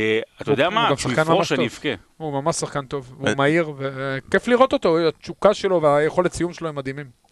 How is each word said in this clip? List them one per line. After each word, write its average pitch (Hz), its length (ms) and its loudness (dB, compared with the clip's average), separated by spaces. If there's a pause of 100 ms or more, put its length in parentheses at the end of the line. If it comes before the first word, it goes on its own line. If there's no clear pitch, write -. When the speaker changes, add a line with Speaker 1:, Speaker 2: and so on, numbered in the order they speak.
(460)
Speaker 1:
הוא, 143 80 2
Speaker 2:
יודע 135 120 2
Speaker 1:
הוא 185 80 0
Speaker 2:
מה? 226 160 2
Speaker 1:
גם 143 60 0
Speaker 2:
כשהוא 127 160 -4
Speaker 1:
שחקן 127 100 0
Speaker 2:
יפרוש, 165 160 2
Speaker 1:
ממש 156 220 0
Speaker 2:
אני 120 100 0
Speaker 1:
טוב. - 80 -14
Speaker 2:
אבכה. 151 120 -6 (280)
Speaker 1:
הוא 147 240 -6
ממש 156 140 -2
שחקן 143 300 -6
טוב, 131 340 -10
הוא - 80 -4
Speaker 3:
אה. 107 80 0
Speaker 1:
מהיר, 151 420 2
וכיף 135 720 -4
לראות 247 260 4
אותו, 170 240 2 (100)
התשוקה 180 460 2
שלו 185 280 0
והיכולת 151 500 2
ציום 170 220 -4
שלו 165 160 -8
הם 147 60 -10
מדהימים. 139 300 -10 (260)